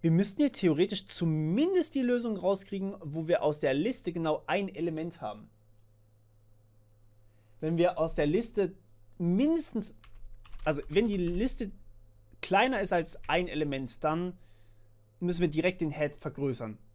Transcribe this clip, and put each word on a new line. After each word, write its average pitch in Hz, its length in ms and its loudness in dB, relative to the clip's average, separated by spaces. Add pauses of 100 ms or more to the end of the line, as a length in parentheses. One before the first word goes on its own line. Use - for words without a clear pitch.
wir 165 100 4
müssten 202 300 4
hier 285 100 4
theoretisch 175 560 0
zumindest 180 880 0
die 269 60 0
Lösung 240 360 0
rauskriegen, 196 640 -2
wo 156 260 -6
wir 170 140 4
aus 151 180 2
der 139 140 2
Liste 175 400 -2
genau 160 320 0
ein 190 280 -2
Element 160 480 -6
haben. 107 280 -10 (2000)
Wenn 165 180 0
wir 170 200 4
aus 160 160 0
der 147 140 2
Liste 196 480 0 (420)
mindestens... 240 800 0 (680)
Also 147 260 0
wenn 208 180 4
die 202 100 0
Liste 185 540 -2 (680)
kleiner 220 400 4
ist 185 120 0
als 170 240 0 (100)
ein 175 200 0
Element, 139 560 -4
dann 170 340 -2 (840)
müssen 175 220 0
wir 175 60 4
direkt 160 340 0
den 156 100 0
Head 151 260 -2
vergrößern. 123 600 -4 (180)